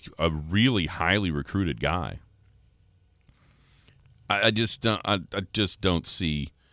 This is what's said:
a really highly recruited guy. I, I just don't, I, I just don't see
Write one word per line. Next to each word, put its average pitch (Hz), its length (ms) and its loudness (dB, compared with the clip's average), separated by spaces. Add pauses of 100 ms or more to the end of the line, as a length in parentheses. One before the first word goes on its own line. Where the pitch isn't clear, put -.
(180)
a 82 120 2
really 90 560 0
highly 92 440 0
recruited 73 500 -2
guy. 71 380 -2 (2000)
I, 101 180 2
I 113 40 6
just 110 300 0
don't, 110 240 2
I, 98 160 2 (140)
I 98 80 -2 (100)
just 104 300 -2
don't 85 240 2
see 76 440 0 (220)